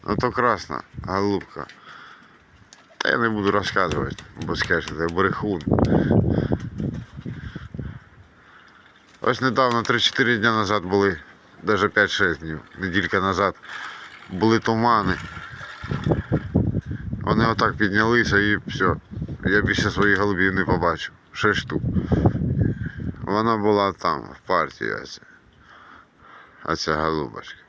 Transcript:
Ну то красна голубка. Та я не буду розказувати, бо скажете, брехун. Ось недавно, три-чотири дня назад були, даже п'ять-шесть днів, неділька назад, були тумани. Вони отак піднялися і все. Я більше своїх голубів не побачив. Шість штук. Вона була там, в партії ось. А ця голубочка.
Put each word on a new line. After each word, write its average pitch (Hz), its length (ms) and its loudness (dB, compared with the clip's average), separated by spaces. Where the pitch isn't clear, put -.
Ну 104 100 0
то 123 140 0
красна 113 520 -2
голубка. 98 600 -2
Та - 120 0
я 69 80 2
не 117 100 2
буду 104 220 2
розказувати, 87 720 0
бо 82 100 -2
скажете, 80 580 -2
брехун. 95 480 0
Ось 123 200 0
недавно, 123 420 2
три-чотири 117 560 2
дня 113 140 2
назад 104 320 0
були, 98 320 2
даже 101 260 2
п'ять-шесть 95 520 2
днів, 78 200 -8
неділька 92 420 0
назад, 95 340 2
були 110 280 4
тумани. 110 560 2
Вони 110 240 2
отак 113 300 2
піднялися 107 640 2
і 104 280 2
все. 87 300 0
Я 98 160 4
більше 101 300 0
своїх 98 280 4
голубів 95 360 2
не 92 100 0
побачив. 85 480 0
Шість 104 280 0
штук. - 220 -6
Вона 110 340 2
була 101 360 2
там, 80 280 -2
в - 260 -16
партії 69 560 0
ось. - 180 -16
А 82 100 0
ця 78 200 -2
голубочка. 76 640 -4